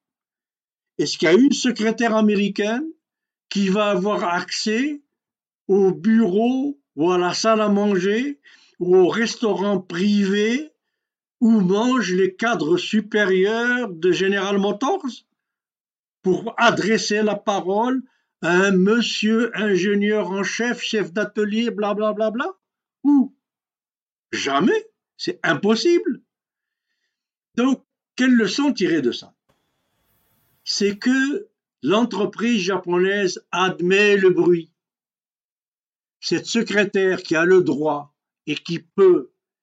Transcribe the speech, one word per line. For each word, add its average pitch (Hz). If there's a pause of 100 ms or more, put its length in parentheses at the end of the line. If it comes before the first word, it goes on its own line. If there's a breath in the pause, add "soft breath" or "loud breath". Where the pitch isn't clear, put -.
(1000)
Est-ce 147
qu'il 180
y 160
a -
une 262
secrétaire 220
américaine 214 (640)
qui 196
va 208
avoir 190
accès 220 (680)
au 190
bureau 220 (180)
ou 165
à 180
la 175
salle 220
à 208
manger 202 (400 soft breath)
ou 180
au 180
restaurant 202
privé 208 (680)
où 226
mangent 202
les 190
cadres 180
supérieurs 214
de 175
General 196
Motors 240 (1000)
pour 185
adresser 214
la 208
parole 208 (400 soft breath)
à 160 (160)
un 202
monsieur 220
ingénieur 202
en 196
chef, 233
chef 175
d'atelier, 214
blablabla, 208 (540)
ou 277 (1000)
jamais, 170 (320)
c'est -
impossible. 220 (1300)
Donc, 254 (320)
quelle 254
leçon 262
tirer 165
de 120
ça ? - (1300)
C'est 202
que 269 (340)
l'entreprise 202
japonaise 185
admet 185
le 190
bruit. 170 (1500)
Cette 165
secrétaire 196
qui 165
a 165
le 185
droit 147 (320)
et 151
qui 165
peut 175 (320)